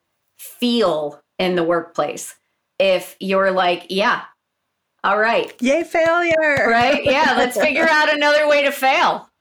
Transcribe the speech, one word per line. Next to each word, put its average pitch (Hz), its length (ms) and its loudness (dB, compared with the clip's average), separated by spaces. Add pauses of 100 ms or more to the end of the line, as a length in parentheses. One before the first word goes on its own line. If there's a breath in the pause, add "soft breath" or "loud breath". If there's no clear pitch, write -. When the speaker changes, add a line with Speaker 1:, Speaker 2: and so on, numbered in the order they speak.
(380)
Speaker 1:
feel 180 840 -2 (160)
in 180 180 -2
the 170 80 0
workplace. 165 720 -4 (440)
If 185 400 0
you're 190 320 0
like, 180 380 -2
"Yeah, 196 320 -2 (840)
all 196 160 0
right." 214 420 0
Speaker 2:
Yay, 277 220 0
failure. 320 840 0
Speaker 1:
Right? 240 340 2
Yeah, 269 340 0
let's 247 220 -2
figure 311 280 0
Speaker 2:
<laughs> - 20 2
Speaker 1:
out 302 240 2
another 294 340 2
way 285 160 4
to 277 80 0
fail. 277 580 0 (120)